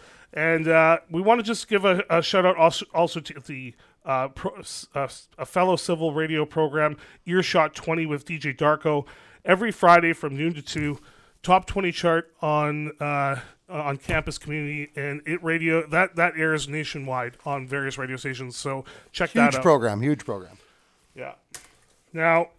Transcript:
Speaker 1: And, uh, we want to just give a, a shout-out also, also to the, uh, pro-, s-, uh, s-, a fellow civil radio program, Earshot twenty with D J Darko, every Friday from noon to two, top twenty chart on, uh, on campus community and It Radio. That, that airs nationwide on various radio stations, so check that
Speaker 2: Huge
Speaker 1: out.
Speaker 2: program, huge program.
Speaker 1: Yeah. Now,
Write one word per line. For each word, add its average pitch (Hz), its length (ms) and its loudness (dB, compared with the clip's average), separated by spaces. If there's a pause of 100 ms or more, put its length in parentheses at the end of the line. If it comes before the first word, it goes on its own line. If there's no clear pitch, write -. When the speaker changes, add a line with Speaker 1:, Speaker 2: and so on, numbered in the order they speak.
(320)
Speaker 1:
And, 160 360 0
uh, 160 300 6 (120)
we 165 100 -2
want 226 200 6
to - 20 -2
just 214 240 -4
give 196 180 2
a, 190 240 4
a 170 140 4
shout-out 180 340 4
also, 165 380 4
also 170 240 0
to 147 220 -14
the, 131 340 -12 (300)
uh, 135 240 -2
pro-, - 320 -8
s-, - 340 -14
uh, 143 60 -4
s-, - 260 -10 (100)
a 131 80 -8
fellow 185 300 2
civil 160 400 -2
radio 156 320 -2
program, 151 500 0 (300)
Earshot 170 480 2
twenty 160 320 -4
with 147 180 -6
D 165 140 -10
J 143 140 -4
Darko, 151 520 2 (400)
every 196 280 -4
Friday 170 400 6
from 143 240 -6
noon 160 180 -4
to 147 80 -14
two, 147 380 -6 (420)
top 185 240 4
twenty 190 240 -2
chart 165 500 0
on, 151 600 -2
uh, 139 400 -2 (260)
on 147 300 -6
campus 156 400 -4
community 147 580 -8
and 143 300 -8
It 170 180 -6
Radio. 165 440 0
That, 170 300 0
that 170 200 0
airs 156 320 -2
nationwide 135 800 -8
on 139 200 -6
various 135 300 -6
radio 131 200 -8
stations, 127 400 -10
so 135 280 -8 (260)
check - 220 -4
that 240 120 4
Speaker 2:
Huge - 120 2
Speaker 1:
out. 262 60 -4
Speaker 2:
program, 117 400 4
huge 143 240 0
program. 92 320 -10 (560)
Speaker 1:
Yeah. 131 180 -14 (800)
Now, 165 460 2